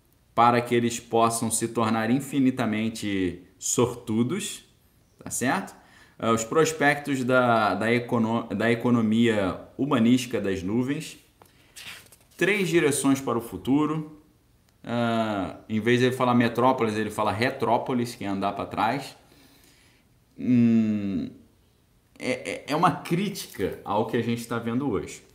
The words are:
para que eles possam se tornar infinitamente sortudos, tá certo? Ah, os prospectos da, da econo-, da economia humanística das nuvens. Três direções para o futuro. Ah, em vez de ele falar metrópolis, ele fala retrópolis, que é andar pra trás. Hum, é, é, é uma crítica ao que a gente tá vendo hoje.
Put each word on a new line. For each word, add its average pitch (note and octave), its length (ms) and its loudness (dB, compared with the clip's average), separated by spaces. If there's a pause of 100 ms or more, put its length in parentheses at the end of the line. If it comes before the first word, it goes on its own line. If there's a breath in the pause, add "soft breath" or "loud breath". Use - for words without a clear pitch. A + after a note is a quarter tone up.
(340)
para A#2+ 260 6
que A#2+ 140 -2
eles A#2 260 0
possam A2+ 500 0
se A2+ 180 -2
tornar A2+ 420 -2
infinitamente A2+ 1300 -2 (160)
sortudos, A#2+ 1080 -2 (600)
tá - 60 -12
certo? D#3 440 -4 (440 soft breath)
Ah, A2 120 -2
os A2+ 140 2
prospectos C#3+ 800 0
da, A#2 500 4
da G#2+ 160 -2
econo-, A#2 640 0
da A2 160 2
economia A2+ 880 2 (200)
humanística B2+ 600 2
das F#2+ 240 -2
nuvens. B2+ 560 -4 (1160 loud breath)
Três F#3+ 320 2
direções C#3 500 2
para A#2 200 -2
o - 20 0
futuro. D3+ 800 -2 (640)
Ah, A2+ 720 -2 (120)
em G#2+ 120 -2
vez A#2+ 200 4
de B2+ 60 4
ele B2+ 80 0
falar D#3 200 2
metrópolis, A#2+ 600 2
ele G#2+ 160 -2
fala G#2+ 220 -2
retrópolis, A#2+ 840 -2
que - 100 -12
é G2+ 40 -6
andar G2 240 -2
pra F#2 140 -6
trás. A#2 500 -4 (1200 soft breath)
Hum, G#2+ 920 2 (880)
é, - 320 -6
é, - 180 -10
é C#3 80 -2
uma E3+ 140 4
crítica - 920 -4
ao A2 220 -2
que B2 120 -2
a A#2 40 0
gente A#2 240 -4
tá A#2+ 120 -4
vendo A#2 320 -4
hoje. - 340 -6 (100)